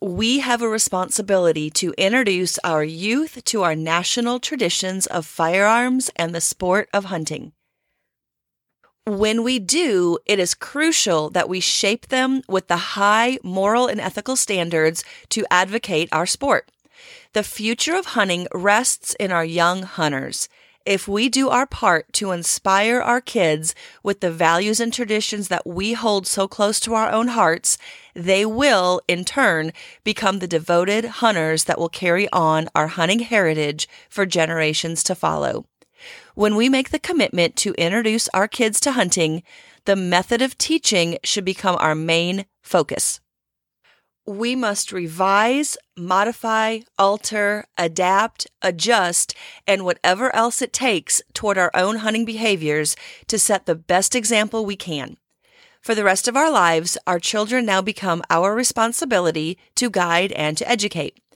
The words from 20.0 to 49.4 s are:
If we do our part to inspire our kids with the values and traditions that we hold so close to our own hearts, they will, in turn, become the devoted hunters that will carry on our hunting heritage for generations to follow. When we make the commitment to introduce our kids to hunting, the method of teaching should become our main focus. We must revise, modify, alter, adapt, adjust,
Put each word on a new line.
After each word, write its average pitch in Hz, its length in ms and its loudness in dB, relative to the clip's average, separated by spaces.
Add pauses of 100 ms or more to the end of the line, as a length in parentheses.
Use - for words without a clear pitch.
If 196 200 0
we 208 220 2
do 262 200 2
our 262 180 2
part 175 460 0
to 196 180 -2
inspire 196 680 0
our 240 220 0
kids 160 540 0 (260)
with 202 200 -2
the 180 100 0
values 175 480 2
and 233 120 -2
traditions 214 580 -4
that - 180 -4
we 190 260 -4
hold 214 320 0
so 196 220 -2
close 208 320 0
to 226 160 -2
our 220 160 2
own 233 160 0
hearts, 202 500 0 (380)
they 190 280 2
will, 220 640 2
in 180 160 0
turn, 165 480 0 (320)
become 202 360 0
the 180 80 -6
devoted 175 580 2
hunters 170 600 0
that 175 120 -2
will 165 120 -2
carry 180 420 0
on 156 420 2
our 151 140 2
hunting 185 320 0
heritage 156 680 0 (220)
for 202 160 -2
generations 165 800 -2
to 185 100 -2
follow. 151 540 -2 (680)
When 208 200 2
we 233 140 2
make 262 220 0
the 302 80 -2
commitment 190 580 0
to 196 180 -2
introduce 214 540 0
our 196 180 2
kids 214 340 -2
to 285 100 0
hunting, 170 500 0 (440)
the 196 100 4
method 185 460 0
of 262 160 -2
teaching 180 680 0
should 196 220 -4
become 185 340 0
our 156 160 2
main 170 500 0 (160)
focus. - 600 -2 (1080)
We 226 280 -4
must 220 360 -2
revise, 196 840 0 (180)
modify, 220 840 0 (200)
alter, 208 680 0 (120)
adapt, 185 720 0 (140)
adjust, 180 720 0 (320)